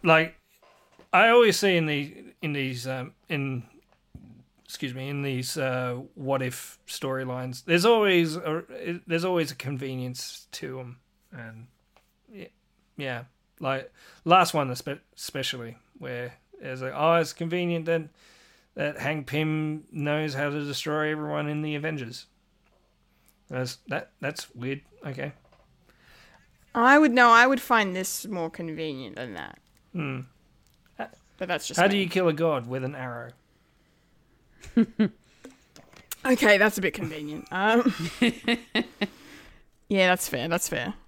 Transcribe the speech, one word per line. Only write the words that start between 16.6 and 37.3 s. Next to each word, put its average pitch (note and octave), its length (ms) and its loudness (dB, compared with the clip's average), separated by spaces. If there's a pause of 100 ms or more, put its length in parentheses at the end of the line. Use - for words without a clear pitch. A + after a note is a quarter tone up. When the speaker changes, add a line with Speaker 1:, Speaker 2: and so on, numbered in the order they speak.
Speaker 1:
it's C3 200 -10
like, C3 140 -8
"Oh, D#3+ 200 4
it's E3 180 2
convenient E3+ 520 -2
that, E3 180 0 (720)
that - 240 -4
Hank D3 280 -4
Pym D#3 640 -2
knows D3 440 -2
how C#3+ 140 -2
to D3 140 -4
destroy D3+ 480 -4
everyone D3+ 380 -4
in D3+ 120 -4
the D3+ 140 -4
Avengers." C#3+ 520 -8 (1200)
That's, B2+ 280 -6 (100)
that, - 240 -8 (100)
that's C#3+ 340 -8
weird. C3 260 -8 (240)
Okay. C#3+ 280 -8 (1400)
Speaker 2:
I B3+ 240 8
would, D4+ 120 6
no, A#3+ 200 8
I A#3 160 10
would C4 140 4
find G#3 340 2
this - 320 -6
more F3 240 -4
convenient D3+ 640 -8
than A#2 180 -10
that. C#2+ 240 -12 (360)
Speaker 1:
Hmm. C#3+ 260 -6 (800)
Speaker 2:
But - 500 -12
that's F3 200 -4
just - 120 -4
Speaker 1:
How F3+ 80 8
Speaker 2:
me. G3+ 60 4
Speaker 1:
do G3+ 40 2
you F#3 120 0
kill F3+ 180 2
a D#3+ 60 2
god? D3 340 0
With C3 160 -6
an C#3 120 -6
arrow. A#2+ 360 -10 (1400)
Speaker 2:
<laughs> A3 340 2 (1160)
Okay, B3+ 320 6
that's G#3 200 4
a G3 40 -4
bit F#3 120 0
convenient. D#3 560 -8